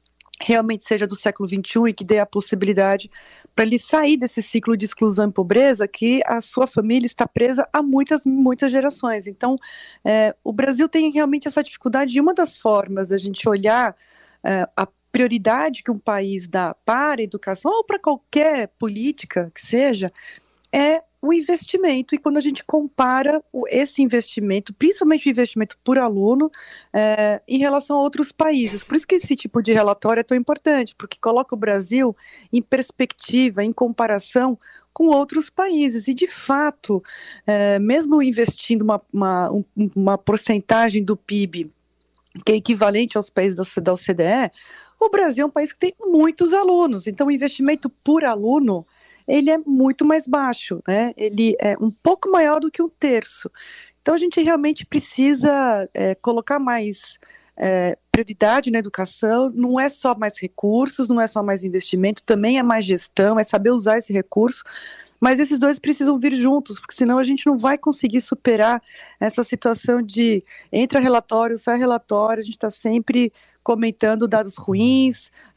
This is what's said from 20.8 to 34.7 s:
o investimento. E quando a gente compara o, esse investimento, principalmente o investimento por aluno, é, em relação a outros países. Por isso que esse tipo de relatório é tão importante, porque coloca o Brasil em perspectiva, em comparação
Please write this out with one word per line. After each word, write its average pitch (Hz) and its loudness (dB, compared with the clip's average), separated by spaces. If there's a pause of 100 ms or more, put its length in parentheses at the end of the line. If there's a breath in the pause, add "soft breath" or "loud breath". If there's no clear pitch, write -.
o 294 2
investimento. 330 0
E 285 0
quando 294 -2
a 302 0
gente 277 -2
compara 285 0 (100)
o, 254 -6
esse 277 0
investimento, 208 -2
principalmente 311 2
o - 4
investimento 226 -2
por 262 2
aluno, 240 2 (400 loud breath)
é, 214 0
em 262 0
relação 285 0
a 277 2
outros 285 -2
países. 247 -2
Por - -4
isso 311 -2
que 370 2
esse 339 -2
tipo 233 -4
de 220 2
relatório 214 2
é - 2
tão 254 0
importante, 277 0
porque - -16
coloca 240 0
o 214 -4
Brasil 208 0 (380 loud breath)
em 240 2
perspectiva, 247 -2
em 226 -2
comparação 233 -2 (360 soft breath)